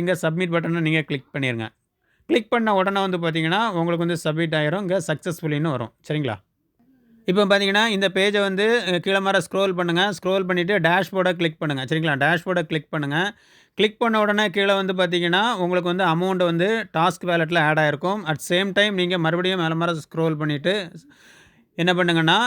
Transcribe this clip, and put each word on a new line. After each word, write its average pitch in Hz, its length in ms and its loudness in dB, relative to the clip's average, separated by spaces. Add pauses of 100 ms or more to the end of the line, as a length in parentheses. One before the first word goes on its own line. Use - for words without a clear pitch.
இங்க 175 120 0 (100)
சப்மிட் 170 320 -2
பட்டனை 170 340 0
நீங்க 160 220 2
கிளிக் 143 240 -6
பண்ணிருங்க. 120 340 -4 (600)
கிளிக் 240 200 0
பண்ண 220 240 2
உடனே 196 260 2
வந்து 185 180 0
பார்த்தீங்கன்னா, 165 500 0
உங்களுக்கு 170 360 0
வந்து 170 160 -2
சப்மிட் 160 340 -2
ஆயிரும். 151 260 0
இங்க 190 260 -2
சக்சஸ்ஃபுல்லின்னு 160 640 -4
வரும். 120 220 -6 (100)
சரிங்களா? 143 340 -4 (920)
இப்போ 190 160 2
பார்த்தீங்கன்னா, 196 420 2
இந்த 196 220 0
பேஜை 196 320 2
வந்து, 196 240 0 (180)
அ, 180 160 -2
கீழே 196 220 0
மாற 196 200 2
ஸ்க்ரோல் 190 340 -2
பண்ணுங்க. 175 280 0 (100)
ஸ்க்ரோல் 190 340 -2
பண்ணிட்டு 180 320 0
டேஷ்போர்டை 180 540 2
கிளிக் 170 260 -4
பண்ணுங்க. 143 260 -4
சரிங்களா? 160 340 0
டேஷ்போர்டை 170 440 0
கிளிக் 156 280 -6
பண்ணுங்க. 147 280 -2 (600)
கிளிக் 214 200 0
பண்ண 226 220 0
உடனே 208 300 2
கீழே 196 240 2
வந்து 190 200 0
பார்த்தீங்கன்னா, 180 480 0 (160)
உங்களுக்கு 180 300 0
வந்து 185 180 0
அமௌண்ட் 180 380 2
வந்து 170 240 2 (240)
டாஸ்க் 170 340 0
வாலெட்ல 170 320 0
ஆட் 151 200 4
ஆயிருக்கும். 156 460 0
At 156 200 -4
same 185 280 0
time 202 220 2
நீங்க 180 240 0
மறுபடியும் 175 440 0
மேலே 160 120 0
மாற 170 260 -2
ஸ்க்ரோல் 160 360 -2
பண்ணிட்டு 151 380 -2 (1040)
என்ன 175 140 2
பண்ணுங்கன்னா, 175 540 2